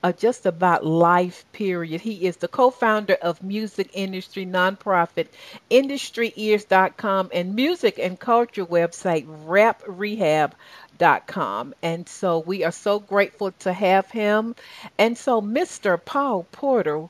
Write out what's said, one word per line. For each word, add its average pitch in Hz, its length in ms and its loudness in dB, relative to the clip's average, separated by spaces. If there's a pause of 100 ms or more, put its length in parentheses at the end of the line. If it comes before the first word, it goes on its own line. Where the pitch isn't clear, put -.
uh, 180 80 2
just 226 340 -2
about 175 400 2
life, 175 640 2
period. 175 500 -6
He 202 280 -6
is 175 80 -6
the 175 100 -8
co-founder 214 680 2
of 170 280 -4
music 202 500 -6
industry 190 540 -8
nonprofit 180 800 0 (420)
Industry 262 680 0
Ears 214 280 0
dot 190 320 2
com 196 360 -2
and 180 240 -4
music 277 420 0
and 180 220 -4
culture 233 440 0
website 170 640 0
Rap 160 580 2
Rehab 185 680 -2 (420)
dot 151 300 4
com. 127 560 -6
And 165 260 -6
so 170 300 -2
we 175 240 -4
are 165 80 0
so 202 300 -2
grateful 202 500 -2 (100)
to 185 120 -2
have 190 400 2
him. 220 420 0 (420)
And 226 220 2
so, 233 220 0
Mister 208 560 -2
Paul 233 560 -4
Porter 170 580 -2